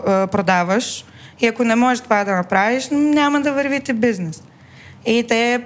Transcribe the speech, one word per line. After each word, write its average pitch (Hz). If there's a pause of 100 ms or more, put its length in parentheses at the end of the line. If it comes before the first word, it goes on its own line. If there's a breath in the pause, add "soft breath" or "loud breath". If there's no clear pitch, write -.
а, 190
продаваш 185 (340 loud breath)
и 240
ако 226
не 226
можеш 247
това 208
да 196
направиш, 196
няма 294
да 285
вървите 277
бизнес. 202 (600 loud breath)
И 233
те 233